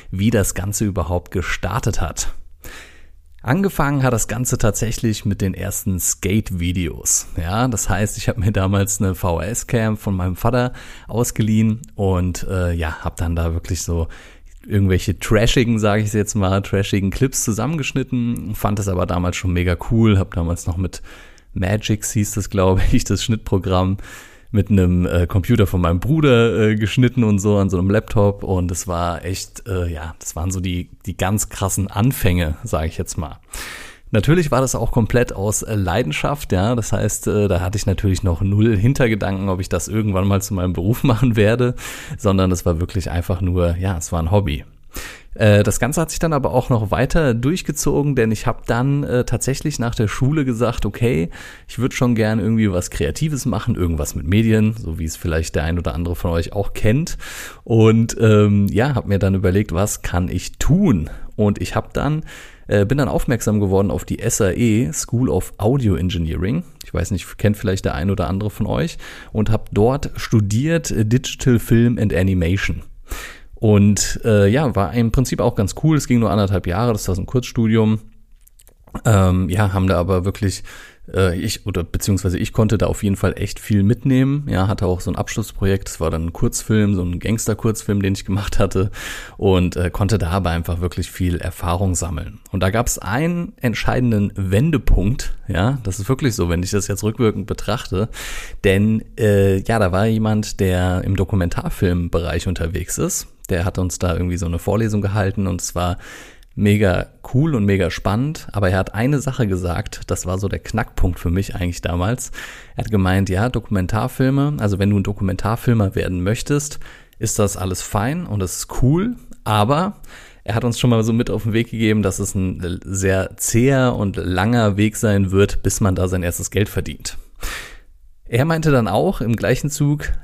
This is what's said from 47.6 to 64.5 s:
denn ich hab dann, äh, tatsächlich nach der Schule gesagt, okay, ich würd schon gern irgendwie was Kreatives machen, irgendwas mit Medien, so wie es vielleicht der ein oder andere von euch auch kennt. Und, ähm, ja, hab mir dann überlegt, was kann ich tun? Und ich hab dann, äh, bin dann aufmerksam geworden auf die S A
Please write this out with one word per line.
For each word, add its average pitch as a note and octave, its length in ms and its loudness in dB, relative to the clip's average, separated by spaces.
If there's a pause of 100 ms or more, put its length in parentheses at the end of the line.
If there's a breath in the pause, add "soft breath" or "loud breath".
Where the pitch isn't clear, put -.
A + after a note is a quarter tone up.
denn A2+ 160 2
ich - 140 -4
hab - 200 -4
dann, C#3 380 0
äh, B2 200 0
tatsächlich C#3 540 -2
nach A#2 160 -2
der A2 140 0
Schule C#3+ 380 0
gesagt, A#2 400 0
okay, C#3 420 0 (400 loud breath)
ich - 100 -12
würd A#2+ 140 0
schon B2 220 2
gern A2 260 2
irgendwie A2 320 2
was F2+ 180 -2
Kreatives C3+ 540 -2
machen, - 320 -2
irgendwas D#2+ 380 -2
mit C#2+ 120 -6
Medien, A2 500 4
so E2+ 220 -8
wie E2 60 -4
es D#2 120 -6
vielleicht E2 380 -2
der D#2 100 0
ein E2+ 140 0
oder D#2+ 160 -2
andere F2 220 -2
von F2+ 140 -2
euch E2+ 240 -2
auch - 180 -2
kennt. C3+ 460 0 (440 loud breath)
Und, A2+ 560 4
ähm, G#2 500 6
ja, B2+ 260 2
hab - 120 -2
mir G2 120 0
dann G2 160 2
überlegt, F#2+ 380 2
was F#2 300 -2
kann F2+ 260 -2
ich - 300 -6
tun? C3+ 520 4 (260 loud breath)
Und G#2 240 2
ich - 160 -2
hab - 160 -4
dann, D3+ 320 -2 (420 loud breath)
äh, G2+ 200 4
bin C3 120 2
dann B2+ 100 0
aufmerksam G#2+ 520 0
geworden G2 320 2
auf - 140 -4
die - 120 -6
S - 220 -2
A G2 100 4